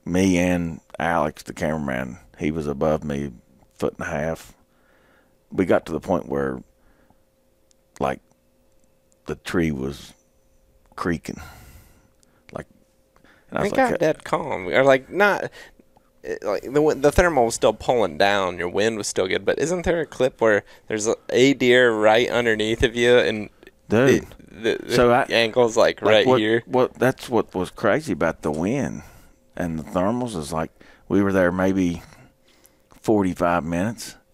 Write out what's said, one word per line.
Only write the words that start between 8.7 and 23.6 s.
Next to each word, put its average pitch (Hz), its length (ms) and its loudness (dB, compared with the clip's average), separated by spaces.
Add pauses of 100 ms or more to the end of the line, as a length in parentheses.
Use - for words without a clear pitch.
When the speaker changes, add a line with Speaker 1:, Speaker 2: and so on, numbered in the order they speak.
Speaker 1:
the 76 100 -8
tree 82 340 -2
was 67 420 -10 (840)
creaking. - 440 -6 (1120)
Like, 73 140 -12 (840)
and - 80 -6
I - 40 -2
was - 100 -2
Speaker 2:
It - 40 -2
Speaker 1:
like, 262 140 2
Speaker 2:
got - 40 0
Speaker 1:
"Uh," - 40 -4
Speaker 2:
dead 156 260 -2
calm. 120 420 -6
Or, 127 180 2
like, 131 260 4
not, 190 340 0 (800)
it, - 200 -10
like, 101 180 -4
the 110 100 -12
wi-, 151 280 2
the 143 120 4
thermal 165 320 2
was 113 100 -2
still 117 180 2
pulling 107 460 -2
down. 95 400 0
Your 87 100 -4
wind 110 300 0
was 104 80 -8
still 95 220 -2
good. 95 160 -2
But 101 160 0
isn't 170 240 -4
there 170 160 -2
a 147 60 -6
clip - 340 -4
where 107 240 2 (240)
there's 107 180 -4
a, 110 80 0 (160)
a 131 240 4
deer 123 420 6
right 107 320 4
underneath 110 540 0
of 117 140 0
you 120 200 6
and 107 320 0 (400)